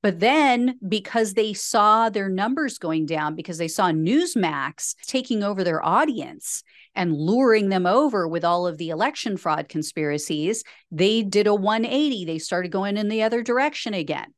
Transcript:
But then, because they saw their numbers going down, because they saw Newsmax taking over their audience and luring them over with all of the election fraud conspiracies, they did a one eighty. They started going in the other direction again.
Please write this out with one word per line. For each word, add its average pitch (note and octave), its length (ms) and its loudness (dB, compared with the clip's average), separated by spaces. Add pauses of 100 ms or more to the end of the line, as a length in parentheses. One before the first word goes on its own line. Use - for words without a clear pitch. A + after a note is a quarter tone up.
But F3+ 180 2
then, B3+ 640 4
because G#3+ 480 -2
they G#3+ 200 0
saw A3 560 4
their G3 180 -2
numbers A#3 500 -2
going D#3+ 280 -2
down, D#3 300 -2
because D#3+ 220 -8
they E3 120 -4
saw F#3 200 2
Newsmax D#3+ 1040 0 (120)
taking A#3+ 360 -2
over G3 200 -2
their E3 180 0
audience G#3 800 -2 (320)
and F3 220 0
luring G#3+ 540 4
them F3+ 160 2
over G#3+ 420 2
with E3 160 -2
all F3 240 2
of D#3+ 100 -6
the E3 120 -8
election G3 480 -2
fraud D#3+ 320 -4
conspiracies, D3+ 960 -4 (260)
they G#3 320 2
did G3+ 240 2
a G#3 80 4
one G#3+ 300 0
eighty. C4 400 -2
They D#3+ 120 -6
started F3+ 320 -4
going G3+ 280 -2
in G#3 100 -2
the A3 160 0
other A#3 180 0
direction B3 520 -2
again. D#3 440 -6